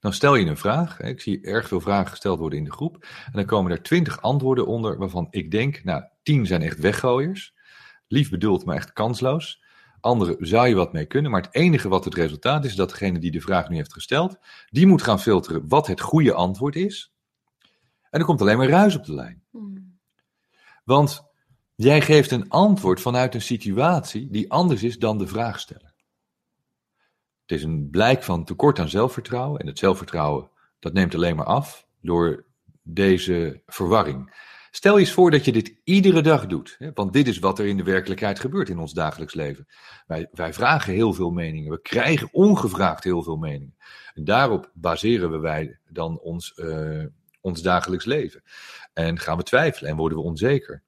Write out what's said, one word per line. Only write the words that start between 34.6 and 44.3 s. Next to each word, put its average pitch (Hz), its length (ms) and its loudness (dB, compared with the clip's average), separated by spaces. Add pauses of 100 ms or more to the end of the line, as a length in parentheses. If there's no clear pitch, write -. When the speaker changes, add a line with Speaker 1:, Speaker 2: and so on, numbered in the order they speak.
Speaker 1:
Stel - 240 4
je 202 60 8
eens - 120 2
voor 180 180 6
dat 147 140 4
je 127 80 2
dit 113 220 -2 (100)
iedere 185 360 6
dag 147 260 4
doet, 90 320 -8
hè, 151 160 -12
want 98 180 -4
dit 135 160 4
is 92 100 -2
wat 95 200 0
er 104 80 0
in 101 100 -2
de 95 60 -4
werkelijkheid 95 580 -2
gebeurt 151 280 -4
in 87 100 -8
ons 80 140 -10
dagelijks 78 420 -6
leven. 71 320 -8 (400)
Wij, 82 260 -8
wij 82 200 -8
vragen 127 400 0
heel 107 200 2
veel 85 180 -2
meningen. 80 400 -6
We 80 100 -8
krijgen 147 520 -2
ongevraagd 117 720 2
heel 87 180 -2
veel 82 140 -8
meningen. 71 400 -10 (380)
En 78 100 -12
daarop 110 500 0